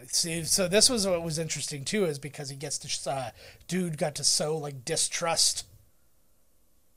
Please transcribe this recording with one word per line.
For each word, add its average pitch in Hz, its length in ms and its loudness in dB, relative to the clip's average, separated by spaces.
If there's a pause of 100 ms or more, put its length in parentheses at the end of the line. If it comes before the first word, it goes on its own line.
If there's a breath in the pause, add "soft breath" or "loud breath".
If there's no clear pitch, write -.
(120)
See, 165 320 0
so 185 240 2
this 208 220 8
was 214 160 2
what 175 160 2
was 160 160 -2
interesting, 151 460 -6
too, 202 200 2
is 147 140 -2
because 143 320 -10
he 139 60 -10
gets 139 220 -6
to, - 320 -6
uh, 131 200 -4 (380 loud breath)
dude 175 300 -2
got 151 180 0
to 143 80 -6
sow, 156 320 2
like, 143 280 -8
distrust. - 800 2 (1300)